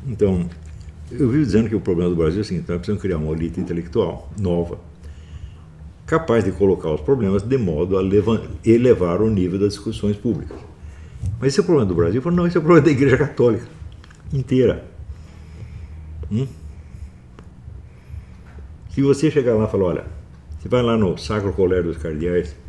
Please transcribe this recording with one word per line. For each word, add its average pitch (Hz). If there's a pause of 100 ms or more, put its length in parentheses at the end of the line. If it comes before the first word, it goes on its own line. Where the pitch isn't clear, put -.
(120)
então, 95 (640)
eu 127
vivo 147
dizendo 107
que 107
o 98
problema 87
do 87
Brasil 82
é -
o 101
seguinte: 82
nós 87
precisamos 95
criar 90
uma 78
elite 82
intelectual 85
nova, 87 (1300)
capaz 117
de 92
colocar 92
os 78
problemas 101
de 127
modo 90
a 95
levan-, 95 (200)
elevar 107
o 110
nível 92
das 101
discussões 104
públicas. 76 (800)
Mas -
esse 202
é -
o -
problema 151
do 90
Brasil? 85
Eu 131
falo, 175
não, 175
esse 175
é -
o 156
problema 156
da 165
Igreja 131
Católica 123 (680)
inteira. 127 (1400)
Hum? 123 (2500)
Se -
você 139
chegar 123
lá 107
e 107
falar: 98
olha, 80 (540)
você -
vai 123
lá 113
no 95
Sacro 101
Colégio 90
dos 78
Cardeais 82 (160)